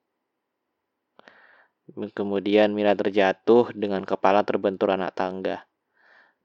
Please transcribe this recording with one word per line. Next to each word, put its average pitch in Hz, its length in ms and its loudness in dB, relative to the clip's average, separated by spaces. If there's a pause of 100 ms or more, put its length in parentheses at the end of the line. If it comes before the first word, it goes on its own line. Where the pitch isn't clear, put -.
(2250)
Kemudian 101 560 2
Mira 104 240 0
terjatuh 104 800 2
dengan 101 320 -6
kepala 95 320 2
terbentur 101 480 -2
anak 95 240 -2
tangga 92 560 -6 (760)